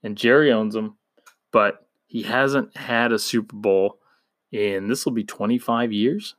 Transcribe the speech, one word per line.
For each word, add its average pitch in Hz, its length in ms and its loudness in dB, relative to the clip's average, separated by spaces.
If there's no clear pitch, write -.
And 104 160 -10
Jerry 135 340 6
owns 110 220 0
them, 110 240 -6
but 104 360 2
he 113 160 -8
hasn't 131 520 0
had 117 360 -2
a 110 80 0
Super 110 360 -4
Bowl 101 440 0
in, 101 360 -4
this 131 180 -4
will 131 80 -2
be 110 100 -4
twenty-five 117 680 -2
years. 127 480 -2